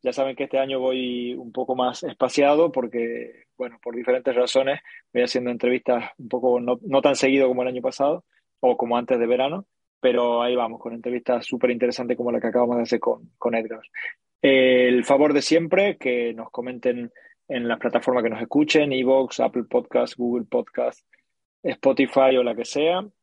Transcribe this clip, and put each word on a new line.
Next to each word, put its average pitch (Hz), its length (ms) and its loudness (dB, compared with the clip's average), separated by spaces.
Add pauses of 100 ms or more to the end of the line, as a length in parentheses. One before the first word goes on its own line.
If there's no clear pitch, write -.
Ya 123 100 -2
saben 135 240 -2
que 143 80 -4
este 135 140 -4
año 135 200 -2
voy 123 540 -2
un 127 200 -12
poco 127 220 -4
más 123 280 -2
espaciado 147 680 2
porque, 120 720 -6 (120)
bueno, 123 260 -10
por 117 140 -10
diferentes 123 380 -2
razones 131 460 0 (340)
voy 123 80 2
haciendo 123 280 -2
entrevistas 123 680 -2
un 120 100 -16
poco 123 320 0
no, 123 220 -2
no 135 180 0
tan 139 160 4
seguido 135 320 4
como 127 140 0
el 127 60 -2
año 127 120 -6
pasado 139 440 -2 (360)
o 123 160 2
como 120 220 -2
antes 120 200 -2
de 117 80 0
verano, 135 400 -2 (340)
pero 120 420 2
ahí 123 120 0
vamos, 113 240 -2
con 117 140 -10
entrevistas 120 540 -4
súper 123 240 0
interesantes 120 480 -2
como 120 120 -2
la 120 100 0
que 120 80 -2
acabamos 120 280 2
de 117 60 0
hacer 117 180 -2
con, - 380 -4
con 117 160 -2
Edgar. 113 260 -4 (640)
Eh, 127 460 6
el 123 180 2
favor 143 260 4
de 147 80 4
siempre, 165 560 2
que 120 380 -4
nos 113 160 -14
comenten 120 600 -4 (380)
en 120 200 -4
las 117 100 -2
plataformas 120 460 0
que 117 60 0
nos 110 120 -8
escuchen, 147 500 2
Evox, 131 480 2
Apple 123 300 -2
Podcast, 120 480 -2
Google 120 260 -2
Podcast, 120 560 -4 (640)
Spotify 131 760 2
o 123 40 2
la 117 120 -2
que 117 120 -6
sea 175 400 -2 (160)